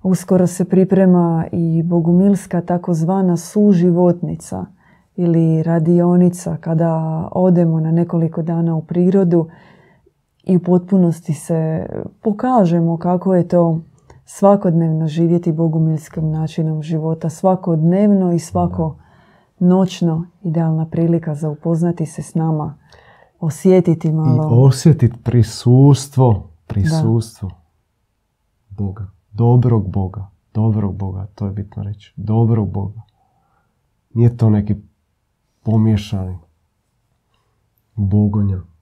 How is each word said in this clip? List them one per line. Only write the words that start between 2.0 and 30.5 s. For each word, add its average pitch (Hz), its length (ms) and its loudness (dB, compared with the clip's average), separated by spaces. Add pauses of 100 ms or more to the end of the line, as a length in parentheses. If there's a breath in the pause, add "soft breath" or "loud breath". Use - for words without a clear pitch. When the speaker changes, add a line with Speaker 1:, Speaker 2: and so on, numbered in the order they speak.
Speaker 1:
takozvana 175 760 -2
suživotnica 175 1300 0 (500 soft breath)
ili 165 480 0
radionica 175 960 2
kada 165 340 -2 (400)
odemo 175 480 2
na 160 120 -2
nekoliko 165 500 -2
dana 165 340 -2
u 156 60 -4
prirodu 175 680 0 (960 loud breath)
i 185 140 0
u - 20 4
potpunosti 175 760 0
se 160 520 -4 (360)
pokažemo 190 760 0
kako 180 380 -2
je 175 120 2
to 170 320 2 (460 soft breath)
svakodnevno 165 840 0
živjeti 170 440 0
bogumilskim 160 800 -2
načinom 156 500 -4
života, 160 480 -4
svakodnevno 185 1040 0
i 170 60 0
svako 175 560 -4 (640 soft breath)
Speaker 2:
Da. 180 80 0
Speaker 1:
noćno, 180 580 0 (180)
idealna 160 420 -2
prilika 165 500 -2
za 156 140 -6
upoznati 165 560 -2
se 156 160 -14
s - 140 -18
nama, 156 420 -4 (640 soft breath)
osjetiti 170 720 2
malo. 156 340 2
Speaker 2:
I 127 220 4
osjetit 131 460 4 (100)
prisustvo, 127 1080 2
Speaker 1:
Da. 98 60 -2 (280)
Speaker 2:
prisustvo 113 800 -2 (1200)
Boga, 98 380 -8 (240)
dobrog 120 580 2
Boga, 95 380 -6 (260)